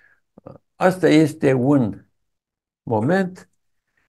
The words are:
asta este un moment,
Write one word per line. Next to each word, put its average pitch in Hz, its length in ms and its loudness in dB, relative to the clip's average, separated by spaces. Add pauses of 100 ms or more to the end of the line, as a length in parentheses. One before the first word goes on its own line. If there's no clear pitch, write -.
(760)
asta 180 340 0
este 147 440 2
un 127 520 -2 (800)
moment, 175 680 -4 (580)